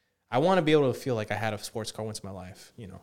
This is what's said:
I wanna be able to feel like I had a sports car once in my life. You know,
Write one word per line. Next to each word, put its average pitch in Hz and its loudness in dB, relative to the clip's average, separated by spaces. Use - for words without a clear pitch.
I 117 2
wanna 180 4
be 151 4
able 139 6
to - -6
feel 127 -2
like 107 -2
I 107 -2
had 110 -2
a - -8
sports - -8
car 110 -8
once 104 -8
in - -12
my 95 -10
life. 90 -16
You 117 -14
know, 92 -16